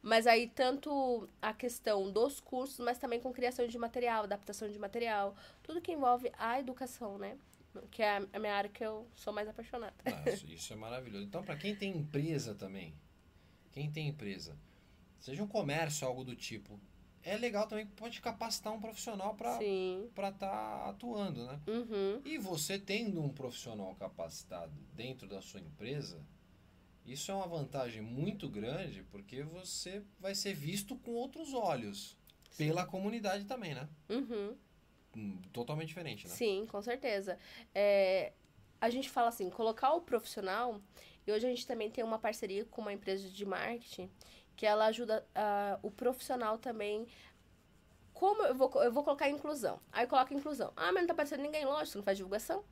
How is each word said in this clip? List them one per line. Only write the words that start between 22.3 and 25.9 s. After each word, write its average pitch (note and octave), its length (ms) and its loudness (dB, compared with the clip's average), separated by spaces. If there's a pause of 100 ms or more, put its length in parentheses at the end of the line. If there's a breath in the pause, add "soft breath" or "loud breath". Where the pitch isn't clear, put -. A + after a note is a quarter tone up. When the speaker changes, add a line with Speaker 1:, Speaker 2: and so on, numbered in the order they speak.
Speaker 2:
você F#3+ 400 -2
tendo G3 460 0
um C#3+ 60 2
profissional A2 680 -6
capacitado E2+ 800 -8 (200)
dentro B2 360 -8
da G2 120 -8
sua F#2+ 200 -14
empresa, F2 600 -8 (840 soft breath)